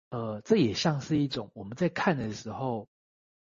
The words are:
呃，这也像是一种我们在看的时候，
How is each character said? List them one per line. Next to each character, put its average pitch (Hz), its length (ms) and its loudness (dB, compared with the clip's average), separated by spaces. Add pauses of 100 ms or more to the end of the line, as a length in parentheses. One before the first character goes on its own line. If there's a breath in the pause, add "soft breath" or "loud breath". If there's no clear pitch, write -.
呃， 110 320 -6
这 - 140 4
也 123 180 6
像 151 280 0
是 147 160 0
一 143 100 2
种 120 260 -6
我 101 120 -12
们 98 100 -10
在 - 140 2
看 - 280 2
的 110 160 -4
时 107 180 -10
候， 113 360 -4 (540)